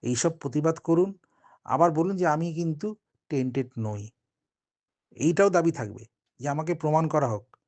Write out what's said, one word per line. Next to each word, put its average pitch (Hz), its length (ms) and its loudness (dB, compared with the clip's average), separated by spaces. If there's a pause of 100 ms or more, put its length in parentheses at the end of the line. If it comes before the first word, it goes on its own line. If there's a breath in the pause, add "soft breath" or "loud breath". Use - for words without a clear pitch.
এইসব 123 360 -2
প্রতিবাদ 151 400 -2
করুন। 175 360 0 (500 soft breath)
আবার 165 280 2
বলুন 170 260 0
যে 175 100 0
আমি 160 260 0
কিন্তু 165 420 -4 (340)
টেন্টেড 127 400 -2 (100)
নই, 107 300 -6 (1000)
এইটাও 175 400 4
দাবি 170 220 4
থাকবে 104 340 -8 (340)
যে 135 100 -6
আমাকে 156 240 -2
প্রমাণ 156 340 0
করা 151 200 2
হোক 107 300 -6 (100)